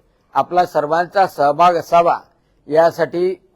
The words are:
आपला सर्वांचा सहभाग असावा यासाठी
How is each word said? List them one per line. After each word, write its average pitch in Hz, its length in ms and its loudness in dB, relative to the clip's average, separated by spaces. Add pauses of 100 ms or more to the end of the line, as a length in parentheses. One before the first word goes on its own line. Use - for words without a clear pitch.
(340)
आपला 170 320 0
सर्वांचा 170 600 -2
सहभाग 160 500 0
असावा 165 420 0 (480)
यासाठी 165 880 -2